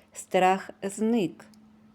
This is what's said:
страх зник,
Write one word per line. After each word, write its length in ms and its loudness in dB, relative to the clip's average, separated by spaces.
страх 580 0
зник, 600 -2